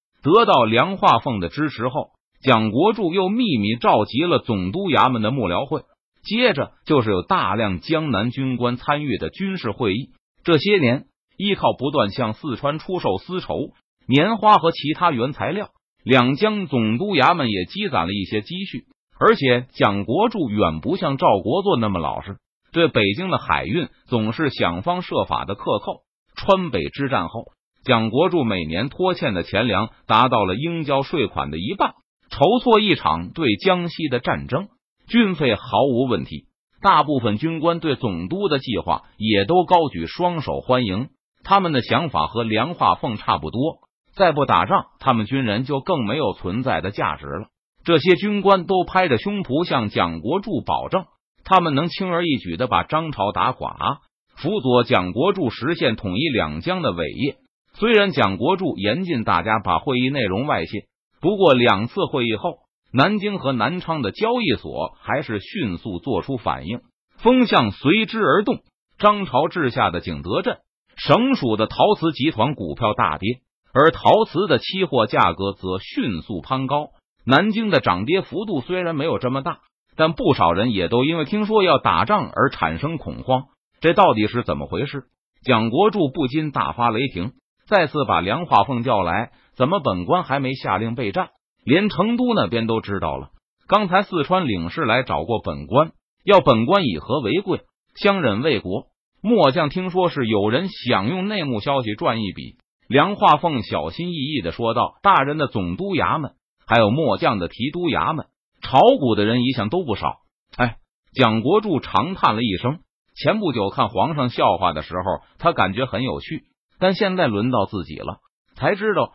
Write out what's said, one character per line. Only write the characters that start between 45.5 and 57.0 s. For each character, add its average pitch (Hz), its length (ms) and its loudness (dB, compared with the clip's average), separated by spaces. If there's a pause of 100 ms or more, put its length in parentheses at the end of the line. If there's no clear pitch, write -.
就 135 160 -4
更 139 260 -2
没 110 100 -2
有 120 160 -2
存 98 300 -4
在 110 180 0
的 92 100 -4
价 92 260 -4
值 71 100 -14
了。 78 220 -10 (340)
这 165 160 4
些 175 160 4
军 202 260 -2
官 185 260 4
都 185 180 2
拍 185 240 0
着 120 100 2
胸 202 240 -4
脯 151 220 -2
向 131 240 -2
蒋 87 320 -2
国 139 200 -2
柱 175 240 -6
保 65 240 -4
证， 185 180 -2 (380)
他 190 160 4
们 165 140 0
能 160 140 0
轻 185 220 -6
而 175 160 -2
易 147 100 0
举 85 220 -6
地 127 80 -2
把 87 180 0
张 160 260 -4
朝 104 220 -2
打 107 200 0
垮， 101 480 -6 (360)
辅 202 240 -4
佐 123 240 4
蒋 92 280 0
国 151 200 0
柱 180 160 -2
实 139 260 -4
现 123 220 0
统 92 220 -4
一 160 100 0
两 82 320 -2
江 180 220 -4
的 120 100 -2
伟 85 160 -4